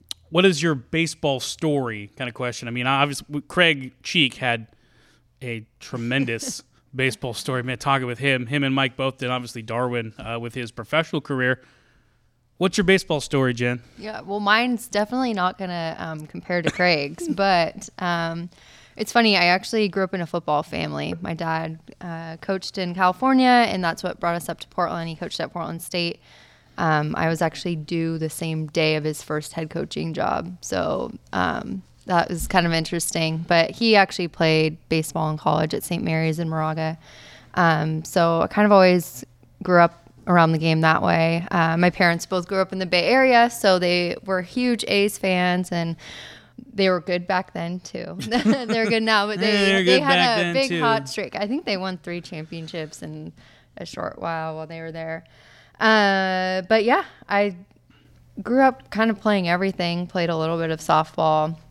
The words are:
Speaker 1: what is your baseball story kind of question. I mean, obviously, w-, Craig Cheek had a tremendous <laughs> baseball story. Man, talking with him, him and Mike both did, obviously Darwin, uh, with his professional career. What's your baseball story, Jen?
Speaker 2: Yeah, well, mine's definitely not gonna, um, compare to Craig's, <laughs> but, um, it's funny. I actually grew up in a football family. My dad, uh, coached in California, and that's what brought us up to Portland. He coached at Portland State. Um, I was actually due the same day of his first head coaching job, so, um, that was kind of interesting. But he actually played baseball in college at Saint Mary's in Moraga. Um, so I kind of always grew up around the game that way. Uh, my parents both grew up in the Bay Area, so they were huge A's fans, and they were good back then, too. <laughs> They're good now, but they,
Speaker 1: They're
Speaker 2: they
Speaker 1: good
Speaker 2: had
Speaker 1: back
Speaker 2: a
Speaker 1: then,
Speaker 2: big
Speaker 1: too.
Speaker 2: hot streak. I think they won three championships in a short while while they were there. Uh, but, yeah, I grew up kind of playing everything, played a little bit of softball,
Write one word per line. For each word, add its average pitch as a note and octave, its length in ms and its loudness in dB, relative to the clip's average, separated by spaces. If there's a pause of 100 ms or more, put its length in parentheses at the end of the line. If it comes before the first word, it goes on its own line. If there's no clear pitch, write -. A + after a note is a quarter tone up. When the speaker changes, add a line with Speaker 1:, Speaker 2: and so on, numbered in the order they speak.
(280)
Speaker 1:
what F3 160 4
is E3 180 4
your E3 120 2
baseball D3 640 -2
story B2 760 -4
kind B2+ 140 -8
of A#2+ 60 -14
question. B2 340 -6
I A#2 40 -8
mean, B2 140 -4
obviously, C#3 440 0
w-, D3 180 -8
Craig D3+ 540 2
Cheek C#3 320 0
had A#2+ 340 -4 (760)
a A2+ 240 -10 (120)
tremendous B2 840 -4 (160)
<laughs> - 160 -20
baseball C3 400 -2
story. B2+ 280 -4
Man, B2+ 140 -6
talking C3+ 300 0
with B2 120 -6
him, C3 280 0
him C#3 160 -2
and C3+ 120 0
Mike C3+ 220 0
both C3 220 -4
did, B2+ 120 -6
obviously B2 300 -6
Darwin, A#2 560 -4
uh, A#2 240 -8
with A#2 140 -10
his A#2+ 160 -8
professional D3+ 500 -2
career. B2+ 400 0 (960)
What's F3+ 220 -2
your G3+ 60 4
baseball E3+ 360 2
story, C3 320 0
Jen? B2 300 -2 (160)
Speaker 2:
Yeah, G#3+ 240 -10
well, G3+ 180 -6
mine's A3+ 480 2
definitely A3+ 460 -2
not F#3 240 -2
gonna, F3 400 -6
um, D#3 280 -10
compare F3 360 -6
to - 80 0
Craig's, E3+ 580 0
<laughs> C4 80 -4
but, F#3 600 0
um, E3+ 500 -4 (480)
it's - 160 -8
funny. A3 240 4
I F3 100 4
actually G3 420 2
grew F#3+ 160 -2
up F3+ 100 -6
in F3+ 80 -2
a E3 40 -6
football D#3 360 -2
family. D#3 580 -6
My E3+ 140 -8
dad, D#3+ 440 -4 (220)
uh, E3 380 -12
coached - 400 -6
in F3 160 -4
California, B3 760 4
and F#3 160 -2
that's E3+ 180 -2
what - 180 -6
brought E3+ 160 0
us E3+ 120 -8
up E3 120 -8
to - 80 -18
Portland. E3 420 -4
He D#3+ 60 -10
coached - 240 -8
at - 120 -6
Portland E3+ 300 -8
State. E3+ 380 -4 (580)
Um, D3+ 380 0
I E3 120 0
was E3 140 0
actually E3+ 340 -2
due E3 400 -4
the D#3+ 140 -4
same D#3 380 -6
day D#3 260 2
of D3+ 100 -2
his D#3 160 -4
first D3+ 320 -6
head D#3+ 160 -6
coaching D#3+ 460 -6
job, - 480 -4
so, - 500 -4 (220)
um, F#2 480 -4 (240)
that F3 220 2
was E3 180 -6
kind F3 200 2
of E3+ 60 0
interesting. D#3+ 760 -2
But E3+ 220 4
he A3+ 260 4
actually F#3+ 320 2
played D#3+ 480 2 (140)
baseball D#3+ 400 0
in D#3 80 -4
college D#3+ 340 2
at - 100 -2
Saint F3 220 -4
Mary's D#3+ 340 0
in E3 120 -4
Moraga. D#3+ 480 -4 (560)
Um, D#3+ 500 2
so E3+ 380 2
I - 40 0
kind G#3+ 200 2
of G#3 60 6
always F3+ 520 6 (380)
grew F3 180 6
up - 300 2 (160)
around E3+ 260 6
the D#3+ 60 2
game D#3+ 240 2
that D#3+ 200 4
way. E3 480 2
Uh, E3 280 0
my F3+ 100 6
parents E3+ 380 0
both F3+ 200 -4
grew F#3+ 120 -2
up F#3+ 160 0
in F#3+ 40 -6
the F#3 60 -4
Bay E3+ 220 2
Area, A#3+ 420 6
so G3 300 4
they F3 460 0
were F#3+ 180 -2
huge A#3+ 440 -2
A's G3+ 300 2
fans, F3+ 560 0
and E3 240 -4 (800)
they F#3+ 160 2
were F3+ 100 2
good F3 260 -4
back F#3+ 280 -2
then, F3 260 -6
too. F3 360 -12
<laughs> - 20 -14
They're A3+ 680 0
good A3+ 160 0
now, A3 240 2
but G#3 120 -4
they, G#3+ 140 2
Speaker 1:
They're G3 260 4
Speaker 2:
they F#3+ 60 2
Speaker 1:
good F#3 180 6
Speaker 2:
had C#4 140 4
Speaker 1:
back A#3 220 4
Speaker 2:
a F3+ 40 2
Speaker 1:
then, E3+ 120 -2
Speaker 2:
big C4+ 140 0
Speaker 1:
too. E3+ 120 -2
Speaker 2:
hot A3 280 2
streak. - 280 -8
I G3+ 100 -4
think C4+ 180 -4
they G3+ 140 -2
won F#3 180 -6
three F3 240 -8
championships D#3+ 800 -10
in D#3 300 -12 (460)
a E3+ 80 -12
short - 320 -10
while D#3+ 380 -6
while D#3+ 100 -12
they E3 160 -14
were E3 100 -12
there. D#3+ 320 -10 (560)
Uh, F#3+ 880 2
but, A3 160 4
yeah, C#4+ 200 4 (260)
I G3+ 260 2 (840)
grew B3 180 2
up C4 300 2
kind A3 200 0
of G#3+ 100 -2
playing G3+ 280 2
everything, F3 580 0
played E3+ 220 -2
a E3+ 80 0
little D#3+ 220 -2
bit E3 120 -2
of D#3+ 100 -4
softball, D#3+ 760 2 (140)